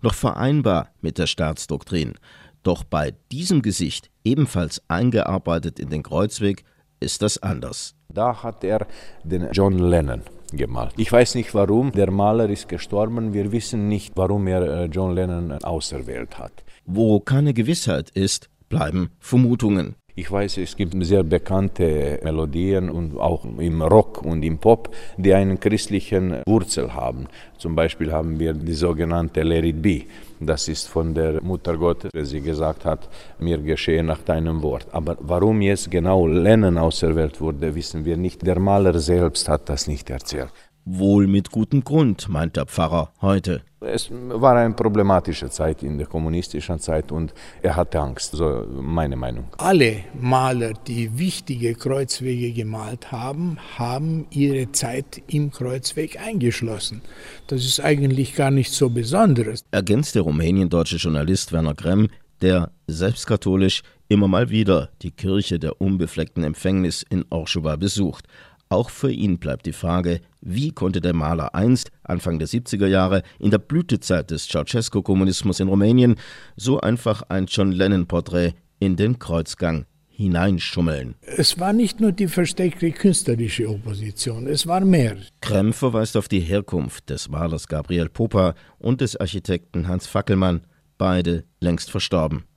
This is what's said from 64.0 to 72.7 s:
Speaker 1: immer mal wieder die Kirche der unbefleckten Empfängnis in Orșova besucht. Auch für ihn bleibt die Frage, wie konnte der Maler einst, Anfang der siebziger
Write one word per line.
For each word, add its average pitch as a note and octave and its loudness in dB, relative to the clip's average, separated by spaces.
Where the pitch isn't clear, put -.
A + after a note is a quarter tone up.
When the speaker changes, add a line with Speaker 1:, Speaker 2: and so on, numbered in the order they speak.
Speaker 1:
immer G2+ 6
mal G#2 4
wieder G2 2
die E2 -6
Kirche G2 -2
der D#2 -4
unbefleckten E2+ -2
Empfängnis F2+ -2
in F#2 -2
Orșova D#2 -4
besucht. F#2+ -2
Auch G#2+ 0
für C3+ -2
ihn F#2 0
bleibt C2+ -6
die D#2+ -6
Frage, E2+ -2
wie B2 -4
konnte F2+ -2
der F2 0
Maler D#2 -2
einst, A#2 2
Anfang F2 -2
der D#2 -4
siebziger A2 -2